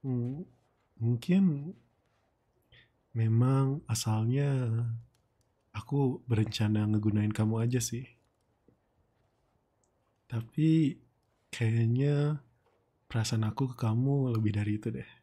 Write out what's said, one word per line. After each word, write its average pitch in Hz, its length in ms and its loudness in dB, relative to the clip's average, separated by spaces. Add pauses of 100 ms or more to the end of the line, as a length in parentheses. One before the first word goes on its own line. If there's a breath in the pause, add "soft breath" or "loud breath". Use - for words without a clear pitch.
Hmm, 127 480 -6 (480)
mungkin 147 800 0 (1400 soft breath)
memang 127 720 2
asalnya 113 640 0 (1300)
aku 139 480 -2
berencana 107 640 0
ngegunain 107 400 2
kamu 110 400 0
aja 127 80 -2
sih. 120 320 -6 (2250)
Tapi 151 720 0 (560)
kayaknya 135 880 2 (640)
perasaan 110 400 -2
aku 123 240 -4
ke 123 80 -12
kamu 127 560 0
lebih 107 240 0
dari 104 240 -2
itu 117 80 -4
deh. - 160 -8 (180)